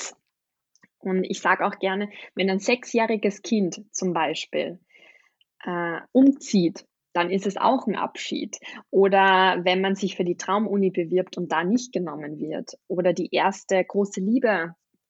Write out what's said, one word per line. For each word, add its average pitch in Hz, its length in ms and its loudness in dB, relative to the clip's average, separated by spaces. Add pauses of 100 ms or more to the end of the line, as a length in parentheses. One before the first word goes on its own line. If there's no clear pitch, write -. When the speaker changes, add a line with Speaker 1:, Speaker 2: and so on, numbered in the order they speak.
(1040)
Speaker 1:
Mhm. 190 80 -4
Speaker 2:
und 185 140 0
ich - 160 -6
sag 185 200 4
auch 196 180 -2
gerne, 196 320 -2 (240)
wenn 190 160 0
ein 190 80 0
sechsjähriges 220 840 0
Kind 196 420 -2 (100)
zum 185 180 -2
Beispiel, 160 680 -2 (840)
äh, 170 360 -6 (120)
umzieht, 247 720 4 (260)
dann 175 180 0
ist 196 160 -2
es 196 100 -2
auch 254 300 0
ein 196 100 -2
Abschied. - 640 -8 (320)
Oder 190 720 6
wenn 180 180 2
man 190 140 0
sich 190 220 -4
für 180 80 -2
die 175 120 0
Traumuni 196 540 0
bewirbt 180 480 -2
und 175 140 -6
da 160 120 0
nicht 220 280 0
genommen 151 460 -6
wird - 400 -10 (100)
oder 180 240 0
die 170 200 -4
erste 185 500 0
große 202 380 -4
Liebe, 190 540 0 (360)